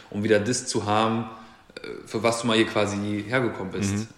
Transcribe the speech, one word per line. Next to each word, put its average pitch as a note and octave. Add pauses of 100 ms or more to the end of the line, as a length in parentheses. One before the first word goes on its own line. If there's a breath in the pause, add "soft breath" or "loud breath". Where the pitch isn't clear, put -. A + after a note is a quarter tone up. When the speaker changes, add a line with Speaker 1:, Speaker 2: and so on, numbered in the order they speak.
Speaker 1:
um G#2
wieder G#2+
das B2
zu G#2+
haben, A2 (520 loud breath)
äh, - (180)
für A2+
was A#2
du B2
mal A2+
hier A2+
quasi G2+
hergekommen G#2+
bist. G2
Speaker 2:
Mhm. A2 (100)